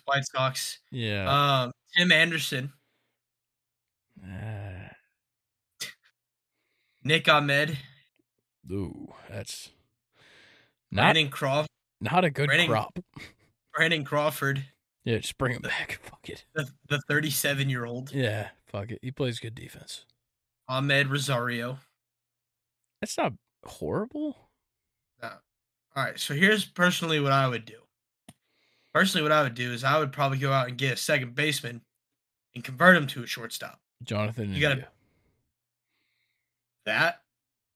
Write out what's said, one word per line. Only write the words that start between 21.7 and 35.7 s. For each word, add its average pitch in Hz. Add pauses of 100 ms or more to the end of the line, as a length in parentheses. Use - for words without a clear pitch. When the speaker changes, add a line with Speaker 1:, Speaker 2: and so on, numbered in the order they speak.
Speaker 2:
That's -
not 190 (320)
horrible. 240 (880)
Speaker 1:
No. 113 (680)
All 135
right, -
so -
here's 196
personally 170
what 139
I 135
would 113
do. 110 (1160)
Personally, 175
what 151
I 151
would 123
do 123
is 120
I 143
would 143
probably 139
go 139
out 131
and 123
get 131
a 104
second 127
baseman 139 (720)
and 120
convert 170
him 143
to 123
a 113
shortstop. - (240)
Speaker 2:
Jonathan 107
Speaker 1:
You 143
gotta 143
Speaker 2:
India. 131 (2000)